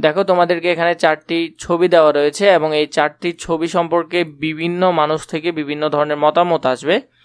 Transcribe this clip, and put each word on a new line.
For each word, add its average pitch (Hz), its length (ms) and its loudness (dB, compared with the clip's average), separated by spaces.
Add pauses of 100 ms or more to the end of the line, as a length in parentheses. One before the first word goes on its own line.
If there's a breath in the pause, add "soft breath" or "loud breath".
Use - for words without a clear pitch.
দেখো, 156 220 2
তোমাদেরকে 175 480 0
এখানে 170 240 0
চারটি 165 640 -2
ছবি 175 280 0
দেওয়া 165 240 6
রয়েছে 147 380 2
এবং 156 260 2
এই 151 120 0
চারটি 151 520 -2
ছবি 165 280 -4
সম্পর্কে 170 560 -2
বিভিন্ন 160 680 -4
মানুষ 156 360 0
থেকে 165 240 -6
বিভিন্ন 151 380 -4
ধরনের 147 280 -2
মতামত 160 480 2
আসবে। 143 360 0 (240 soft breath)